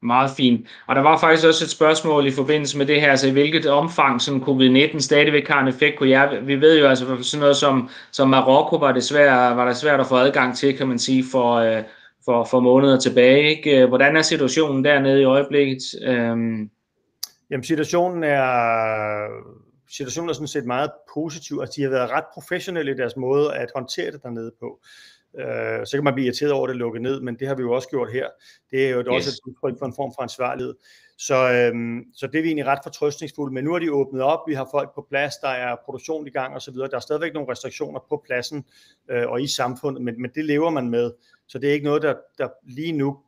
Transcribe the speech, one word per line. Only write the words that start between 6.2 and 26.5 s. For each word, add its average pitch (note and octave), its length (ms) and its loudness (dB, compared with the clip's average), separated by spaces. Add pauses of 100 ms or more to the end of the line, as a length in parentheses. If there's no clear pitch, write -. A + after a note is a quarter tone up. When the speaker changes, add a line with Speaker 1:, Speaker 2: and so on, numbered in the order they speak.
Speaker 1:
Vi C3+ 200 -2
ved D#3+ 200 8
jo C#3+ 60 6
altså, B2+ 200 4
for B2+ 160 -4
sådan D3 180 -6
noget C#3+ 160 4
som, C3+ 320 2 (240)
som C3+ 160 2
Marokko C3+ 480 4
var C#3+ 160 2
det B2 120 0
svært, C3 520 4
var B2 120 2
det A#2+ 80 -2
svært D3 240 2
at B2+ 60 2
få C3 100 0
adgang B2+ 400 2
til, C#3 200 0
kan C3 120 -4
man B2 100 -2
sige, C3 340 0
for, A#2+ 220 2
øh, A2+ 280 0 (420)
for, A#2+ 200 0
for B2+ 160 0
måneder C3 380 6
tilbage, C3 520 4
ikke? D3 360 4
Hvordan C3+ 300 4
er D#3 60 4
situationen C#3+ 640 0
dernede C#3 360 4
i C#3 40 6
øjeblikket? C3+ 580 2 (200)
Øhm. A#2 680 -2 (800)
Speaker 2:
Jamen, C3+ 140 -6
situationen E3+ 600 -2
er, A2+ 1040 0 (600)
situationen D3+ 400 -10
er D3+ 40 -2
sådan C#3+ 140 -10
set C#3+ 180 -6
meget C3 240 -4 (240)
positiv. D3+ 460 -10
Altså, - 160 -10
de C#3+ 60 -6
har C3+ 80 -2
været B2+ 200 -2
ret D3 140 -4 (100)
professionelle E3+ 580 -8
i C3+ 40 -6
deres A#2+ 200 -6
måde C#3 380 -2
at B2 200 -8
håndtere D#3 380 -8
det D3 100 -18
dernede A2+ 380 -12
på. A#2 200 -16 (600)
Øh, A2+ 460 -8
så - 100 -14
kan C#3+ 80 -2
man C#3 100 2
blive C3 120 -2
irriteret C#3+ 260 -2